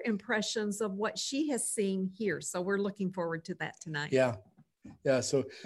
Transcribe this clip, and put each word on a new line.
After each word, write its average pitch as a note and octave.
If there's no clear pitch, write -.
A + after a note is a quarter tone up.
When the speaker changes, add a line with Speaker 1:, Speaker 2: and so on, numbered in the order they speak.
Speaker 1:
impressions G#3
of G#3
what G3
she D4
has A#3
seen F#3+
here. F#3
So F3+
we're G3
looking G3
forward E3
to F3+
that -
tonight. D3
Speaker 2:
Yeah. B2+
Yeah. C3
So, C3